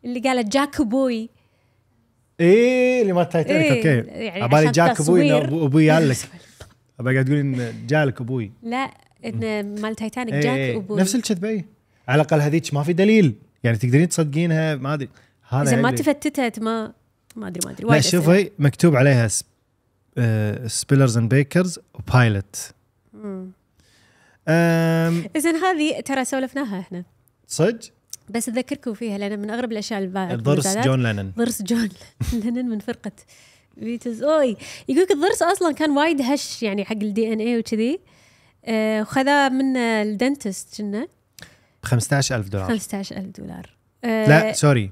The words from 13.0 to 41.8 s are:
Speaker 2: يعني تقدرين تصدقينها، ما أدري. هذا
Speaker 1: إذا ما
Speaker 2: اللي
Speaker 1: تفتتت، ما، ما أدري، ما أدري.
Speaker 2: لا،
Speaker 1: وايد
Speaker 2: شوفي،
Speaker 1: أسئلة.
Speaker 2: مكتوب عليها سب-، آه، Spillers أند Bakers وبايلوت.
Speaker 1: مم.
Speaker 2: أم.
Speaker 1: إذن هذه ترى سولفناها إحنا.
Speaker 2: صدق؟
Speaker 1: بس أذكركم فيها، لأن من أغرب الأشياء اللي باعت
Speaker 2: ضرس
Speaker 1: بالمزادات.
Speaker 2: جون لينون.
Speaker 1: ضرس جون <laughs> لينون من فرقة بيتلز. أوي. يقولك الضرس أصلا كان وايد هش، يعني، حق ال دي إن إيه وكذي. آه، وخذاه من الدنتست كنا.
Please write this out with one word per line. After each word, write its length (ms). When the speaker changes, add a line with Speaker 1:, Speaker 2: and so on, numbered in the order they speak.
Speaker 2:
يعني 120
تقدرين 320
تصدقينها، 680
ما 200
أدري. 140
هذا 140
Speaker 1:
إذا 180
ما 80
Speaker 2:
اللي 140
Speaker 1:
تفتتت، 580
ما، 320
ما 120
أدري، 160
ما 60
أدري. 140
Speaker 2:
لا، 60
Speaker 1:
وايد 120
Speaker 2:
شوفي، 300
Speaker 1:
أسئلة. 260
Speaker 2:
مكتوب 380
عليها 320
سب-، 180
آه، 480
Spillers 500
أند 180
Bakers 440
وبايلوت. 800
Speaker 1:
مم. 380
Speaker 2:
أم. 760
Speaker 1:
إذن 200
هذه 440
ترى 240
سولفناها 560
إحنا. 240
Speaker 2:
صدق؟ 320
Speaker 1:
بس 180
أذكركم 460
فيها، 240
لأن 200
من 120
أغرب 220
الأشياء 260
اللي 120
باعت 280
Speaker 2:
ضرس 280
Speaker 1:
بالمزادات. 180
Speaker 2:
جون 180
لينون. 340
Speaker 1:
ضرس 260
جون 260
<laughs> 280
لينون 200
من 140
فرقة 340
بيتلز. 460
أوي. 340
يقولك 220
الضرس 320
أصلا 300
كان 180
وايد 320
هش، 400
يعني، 220
حق 120
ال 180
دي 180
إن 80
إيه 180
وكذي. 420
آه، 380
وخذاه 460
من 280
الدنتست 1000
كنا. 280